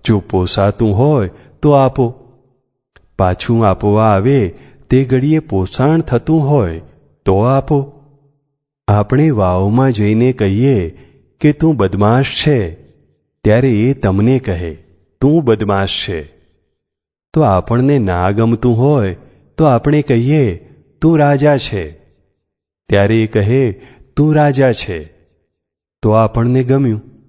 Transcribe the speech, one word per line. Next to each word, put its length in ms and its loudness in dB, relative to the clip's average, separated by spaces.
જો 140 0
પોસાતું 760 -2
હોય 320 0
તો 100 2
આપો, 440 0
પાછું 520 0
આપવા 340 0
આવે 520 0
તે 140 2
ઘડીએ 360 0
પોષણ 640 -2
થતું 480 -2
હોય 320 -2
તો 120 0
આપો. 540 -2
આપણે 420 0
વાવમાં 640 0
જઈને 420 0
કહીએ 640 -2
કે 120 2
"તું 260 0
બદમાશ 720 0
છે", 260 -2
ત્યારે 280 2
એ 220 0
તમને 460 0
કહે, 360 -8
"તું 220 2
બદમાશ 680 -2
છે." 140 -8
તો 80 2
આપણને 580 2
ના 320 -2
ગમતું 460 0
હોય 380 0
તો 80 2
આપણે 360 2
કહીએ, 560 0
"તું 180 2
રાજા 380 2
છે", 340 -6
ત્યારે 340 2
એ 40 -2
કહે, 440 0
"તું 200 2
રાજા 360 2
છે", 320 -8
તો 80 0
આપણને 540 0
ગમ્યું. 380 0